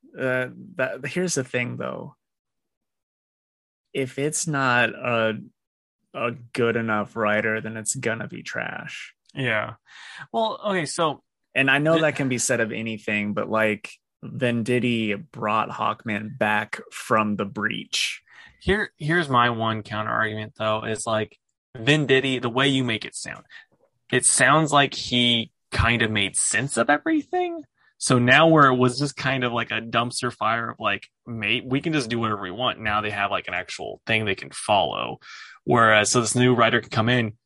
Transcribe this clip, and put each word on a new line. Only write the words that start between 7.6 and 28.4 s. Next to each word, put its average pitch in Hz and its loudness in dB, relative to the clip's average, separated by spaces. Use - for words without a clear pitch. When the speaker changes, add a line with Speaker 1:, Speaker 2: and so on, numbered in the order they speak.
Speaker 1:
then 110 -10
it's 110 -6
gonna 113 -4
be - -12
trash. - -10
Speaker 2:
Yeah. 113 -2
Well, 220 -2
okay, 185 0
so 151 -2
Speaker 1:
And 135 2
I 135 4
know 151 4
Speaker 2:
Th- 160 4
Speaker 1:
that 151 2
can 139 0
be 123 0
said 117 0
of 110 0
anything, 107 -4
but, 101 -4
like, 107 0
Venditti 117 0
brought 110 0
Hawkman 110 -4
back 107 0
from 107 0
the 98 -2
breach. - -4
Speaker 2:
Here, 202 0
here's 160 0
my 120 4
one 110 -2
counter 107 -6
argument, 107 -4
though, 110 -2
is, 110 -4
like, 110 -2
Venditti, 131 2
the 123 -2
way 135 2
you 131 2
make 110 -4
it - -14
sound, - -12
it 127 2
sounds 143 4
like 139 4
he 120 0
kind 117 2
of 110 0
made 98 -2
sense - -2
of 226 2
everything. 330 0
So 131 2
now 131 6